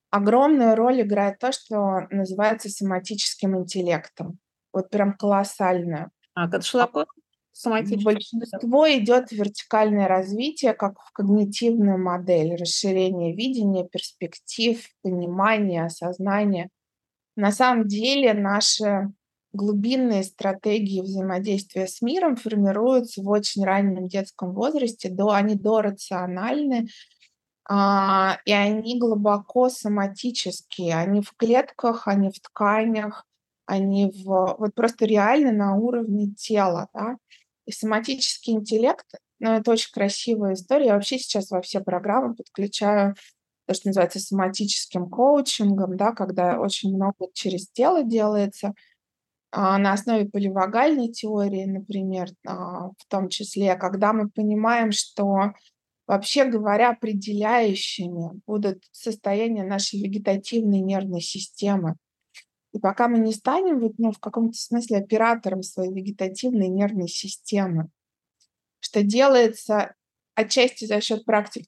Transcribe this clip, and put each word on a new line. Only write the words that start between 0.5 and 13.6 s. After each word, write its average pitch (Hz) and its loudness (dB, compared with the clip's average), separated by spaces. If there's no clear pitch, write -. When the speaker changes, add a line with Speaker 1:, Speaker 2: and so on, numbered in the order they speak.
Speaker 1:
роль 247 4
играет 202 0
то, 254 -2
что 196 -2
называется 202 -2
соматическим 190 -4
интеллектом. 175 -6
Вот 185 -4
прям 202 2
колоссальную. 185 0
Speaker 2:
Так, 175 -2
это 190 -2
что - -2
Speaker 1:
А 240 4
Speaker 2:
такое? 294 -4
Соматический 214 -2
Speaker 1:
большинство 226 2
идет 247 4
в - -10
вертикальное 208 0
развитие, 214 0
как 202 -4
в - -20
когнитивную 202 2
модель, 175 0
расширение 180 0
видения, 208 0